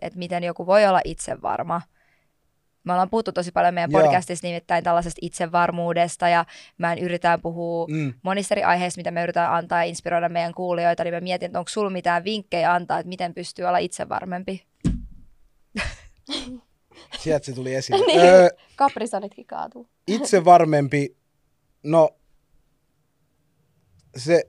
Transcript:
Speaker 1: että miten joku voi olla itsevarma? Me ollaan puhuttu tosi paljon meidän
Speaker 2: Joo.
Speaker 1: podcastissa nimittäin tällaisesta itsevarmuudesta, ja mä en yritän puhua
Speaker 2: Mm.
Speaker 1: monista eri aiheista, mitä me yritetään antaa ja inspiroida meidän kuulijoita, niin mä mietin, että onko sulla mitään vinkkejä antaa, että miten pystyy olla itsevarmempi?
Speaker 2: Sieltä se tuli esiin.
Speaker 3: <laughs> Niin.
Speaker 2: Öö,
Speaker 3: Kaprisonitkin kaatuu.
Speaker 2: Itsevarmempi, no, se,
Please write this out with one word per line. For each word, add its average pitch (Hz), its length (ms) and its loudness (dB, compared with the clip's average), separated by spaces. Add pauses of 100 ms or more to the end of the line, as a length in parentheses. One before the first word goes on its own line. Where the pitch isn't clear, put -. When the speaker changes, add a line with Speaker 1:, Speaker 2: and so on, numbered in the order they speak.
Speaker 1:
että 175 160 -10
miten 175 260 -6
joku 175 220 -6
voi 202 200 6
olla 185 180 4
itsevarma? - 800 -6 (1000)
Me 180 80 -4
ollaan 185 180 0
puhuttu 220 220 -2
tosi 175 200 -4
paljon 175 220 2
meidän 170 180 -2
Speaker 2:
Joo. 160 100 6
Speaker 1:
podcastissa 175 440 2
nimittäin 170 380 -4
tällaisesta 170 380 0
itsevarmuudesta, 170 1080 0
ja 170 160 4 (340)
mä 170 140 -2
en 170 60 -4
yritän 170 440 0
puhua 170 480 -6
Speaker 2:
Mm. 151 220 -4 (100)
Speaker 1:
monista 196 320 -2
eri 202 80 -2
aiheista, 180 360 0
mitä 170 120 -6
me 170 120 -4
yritetään 175 320 -2
antaa 170 300 -2
ja 170 40 -4
inspiroida 170 400 -4
meidän 170 260 -4
kuulijoita, 170 500 -2
niin 170 100 -6
mä 170 60 -6
mietin, 180 260 -6
että 175 120 -6
onko 180 100 -8
sulla 208 220 -4
mitään 175 340 -2
vinkkejä 175 500 -2
antaa, 175 240 -2
että 170 100 -8
miten 180 260 -8
pystyy - 300 -12
olla 180 140 0
itsevarmempi? 185 840 -8 (2500)
Speaker 2:
Sieltä 151 280 -2
se 139 60 -10
tuli 127 220 -8
esiin. 135 280 -2
Speaker 3:
<laughs> 494 40 2
Niin. 311 140 4
Speaker 2:
Öö, 180 280 10 (280)
Speaker 3:
Kaprisonitkin 214 720 -4
kaatuu. - 420 -14 (200)
Speaker 2:
Itsevarmempi, 165 1080 4 (680)
no, 156 280 4 (2000)
se, 151 320 2